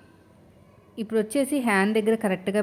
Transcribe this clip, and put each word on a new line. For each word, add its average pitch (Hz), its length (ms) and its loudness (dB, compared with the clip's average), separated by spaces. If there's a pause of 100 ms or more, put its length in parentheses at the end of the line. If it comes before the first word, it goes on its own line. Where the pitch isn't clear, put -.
(1040)
ఇప్పుడు 220 200 -2
వచ్చేసి 269 340 0 (100)
హ్యాండ్ 202 300 2
దగ్గర 220 180 2 (100)
కరెక్ట్గా 190 380 0